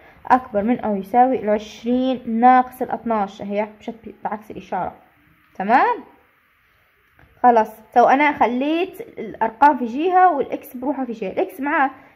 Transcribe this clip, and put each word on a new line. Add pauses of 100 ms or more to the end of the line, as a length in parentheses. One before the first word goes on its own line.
(240)
أكبر
من
أو
يساوي
العشرين
ناقص
الاثناش،
هي (100)
مشت (100)
ب-، (100)
بعكس
الإشارة. (600)
تمام؟ (1400)
خلاص، (220)
تو
أنا
خليت
الأرقام
في
جهة
والإكس
بروحها
في
جهة.
الإكس
معاه (260)